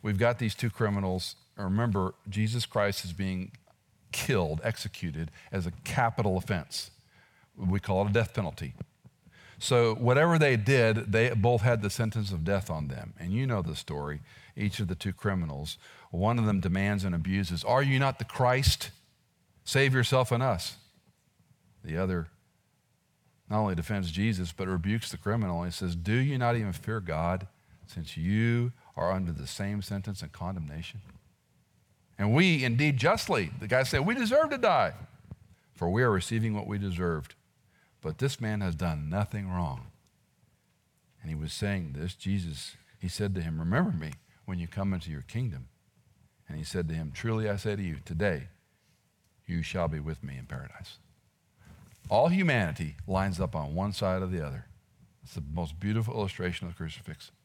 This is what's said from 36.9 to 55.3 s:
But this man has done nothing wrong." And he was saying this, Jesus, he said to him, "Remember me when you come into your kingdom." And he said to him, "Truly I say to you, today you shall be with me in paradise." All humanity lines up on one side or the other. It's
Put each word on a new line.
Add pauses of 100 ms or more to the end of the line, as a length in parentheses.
But
this
man
has
done
nothing
wrong." (1300)
And
he
was
saying
this,
Jesus, (240)
he
said
to
him,
"Remember
me (320)
when
you
come
into
your
kingdom." (800)
And
he
said
to
him,
"Truly
I
say
to
you,
today (1000)
you
shall
be
with
me
in
paradise." (1120)
All
humanity (100)
lines
up
on
one
side
or
the
other. (560)
It's